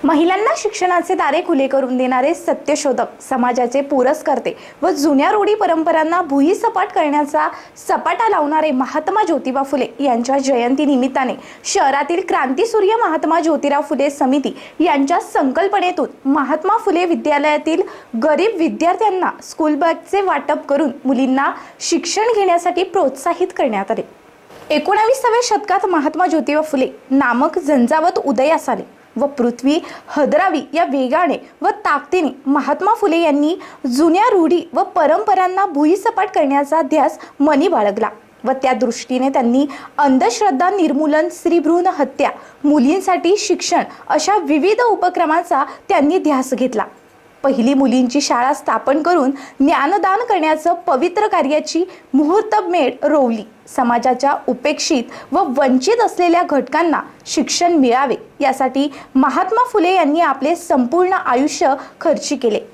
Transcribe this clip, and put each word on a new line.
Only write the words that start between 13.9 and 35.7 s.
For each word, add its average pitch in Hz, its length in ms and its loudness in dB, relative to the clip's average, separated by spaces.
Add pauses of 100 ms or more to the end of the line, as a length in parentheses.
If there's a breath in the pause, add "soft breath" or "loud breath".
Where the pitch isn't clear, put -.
समिती 269 480 0 (220 loud breath)
यांच्या 302 400 2
संकल्पनेतून 359 1120 -2
महात्मा 311 480 0
फुले 370 280 0
विद्यालयातील 302 760 0 (420 loud breath)
गरीब 339 340 2
विद्यार्थ्यांना 349 720 0 (140)
स्कूल 311 320 -2
बॅगचे 330 460 0
वाटप 302 440 -2
करून 285 240 0 (160)
मुलींना 262 460 0 (280 loud breath)
शिक्षण 349 440 -2 (120)
घेण्यासाठी 359 480 0
प्रोत्साहित 339 640 -2 (100)
करण्यात 220 340 -2
आले. 202 100 -4 (680)
एकोणाविसाव्या 440 720 2
शतकात 403 420 0
महात्मा 311 420 0
ज्योतिबा 302 340 0
फुले 277 260 -2 (240)
नामक 269 480 2
झंझावत 311 680 2
उदयास 277 440 0
आले 196 300 -6 (180)
व 269 100 0
पृथ्वी 262 520 0 (280 loud breath)
हदरावी 311 540 0 (120)
या 330 100 0
वेगाने 277 680 -2 (120)
व 392 80 2
ताकदीने 330 600 -2 (160)
महात्मा 294 480 0
फुले 339 240 0
यांनी 302 400 2 (380 loud breath)
जुन्या 339 360 4
रूढी 349 300 4 (120)
व 330 100 0
परंपरांना 370 840 2
भुईसपाट 381 680 0